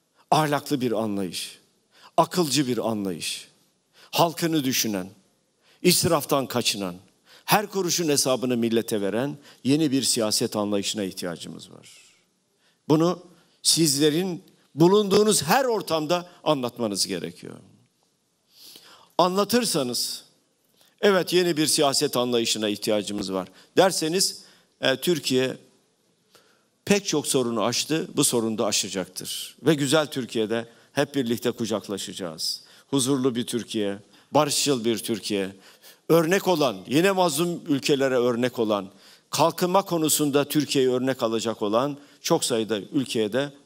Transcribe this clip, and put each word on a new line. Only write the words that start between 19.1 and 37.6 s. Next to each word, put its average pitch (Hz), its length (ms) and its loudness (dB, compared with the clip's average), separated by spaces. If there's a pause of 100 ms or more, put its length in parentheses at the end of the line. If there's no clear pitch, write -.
Anlatırsanız, 185 1080 0 (760)
"Evet, 185 320 2
yeni 175 240 2
bir 156 100 2
siyaset 139 500 2
anlayışına 117 520 0
ihtiyacımız 101 640 -4
var." 92 140 -4 (300)
derseniz, 180 640 0 (380)
e, 135 140 0
Türkiye 131 600 -2 (1300)
pek 196 220 2
çok 151 200 -2
sorunu 117 360 0
aştı, 131 520 -2
bu 151 80 2
sorunu 113 340 0
da 113 80 0
aşacaktır. - 1000 -6
Ve 151 100 4
güzel 147 340 2
Türkiye'de 113 600 -4 (260)
hep 139 220 -2
birlikte 120 360 -2
kucaklaşacağız. 95 1120 -6 (240)
Huzurlu 131 480 0
bir 120 120 -4
Türkiye, 101 500 -4 (340)
barışçıl 139 540 2
bir 117 120 0
Türkiye, 98 580 -4 (540)
örnek 165 380 2
olan, 147 300 2 (100)
yine 165 240 4
mazlum 175 560 0